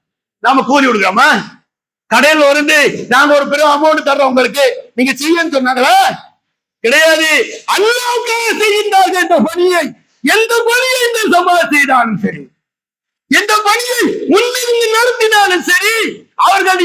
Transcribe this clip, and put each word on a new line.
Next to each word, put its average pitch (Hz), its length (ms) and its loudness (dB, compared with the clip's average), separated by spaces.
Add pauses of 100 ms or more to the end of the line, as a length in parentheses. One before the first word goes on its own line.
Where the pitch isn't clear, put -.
(440)
நாம 254 240 2
கூலி 269 200 2
கொடுக்காம 208 340 0 (920)
கடையில் 294 380 4
வந்து 294 280 0 (340)
நாங்க 285 240 2
ஒரு 285 160 0
பெரும் 294 220 2
அமௌண்ட் 311 340 0
தர்றோம் 269 240 0
உங்களுக்கு, 254 320 0 (320)
நீங்க 262 240 0
செய்யன்னு 320 360 -2
சொன்னாங்களா? 254 380 0 (880)
கிடையாது. 311 480 2 (460)
அல்லாஹ்வுக்காக 466 680 -2 (160)
செய்கின்றார்கள் 392 680 0
இந்த 339 120 2 (100)
பணியை. 349 340 0 (400)
எந்த 440 300 0 (160)
பணியை 508 260 0 (120)
இந்த 466 120 -4 (140)
ஜமாத் 349 400 0
செய்தாலும் 254 500 0
சரி, 165 180 -8 (920)
எந்த 403 220 0 (140)
பணியை 480 320 -2 (320)
முன்னிருந்து 480 640 0
நடத்தினாலும் 440 720 0
சரி, 359 240 0 (520)
அவர்கள் 370 400 0